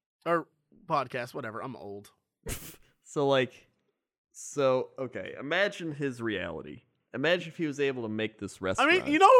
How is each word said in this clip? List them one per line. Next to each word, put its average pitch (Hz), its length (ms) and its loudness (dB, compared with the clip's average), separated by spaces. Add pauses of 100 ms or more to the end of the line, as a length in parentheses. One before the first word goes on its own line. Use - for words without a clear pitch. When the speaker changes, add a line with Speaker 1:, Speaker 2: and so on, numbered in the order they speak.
(260)
Speaker 1:
Or 165 200 0 (400)
podcast, 127 460 -4
whatever. 113 300 -8
I'm 123 140 -10
old. 101 340 -14 (360)
<laughs> - 40 -6 (540)
Speaker 2:
So, 143 220 -2
like, 131 400 2 (760)
so, 131 460 0 (100)
okay, 107 400 -8
imagine 170 560 -2
his 135 280 -6
reality. 85 600 -6 (300)
Imagine 170 380 0
if - 80 -18
he 165 80 -2
was 139 140 -6
able 131 240 0
to 110 40 -4
make 107 300 -4
this 98 220 -10
Speaker 1:
I 95 40 -6
mean, - 20 -
Speaker 2:
restaurant. 294 420 2
Speaker 1:
you 302 100 2
know 381 100 10 (120)